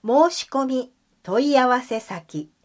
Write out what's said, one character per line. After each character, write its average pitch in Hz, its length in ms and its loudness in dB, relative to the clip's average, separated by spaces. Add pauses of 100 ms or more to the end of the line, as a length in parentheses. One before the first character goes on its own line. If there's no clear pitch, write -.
申 285 260 4
し - 200 -10
込 269 160 -2
み、 254 260 -4 (300)
問 240 260 0
い 285 80 2
合 254 120 4
わ 247 140 2
せ 226 180 -6
先。 160 500 -12 (140)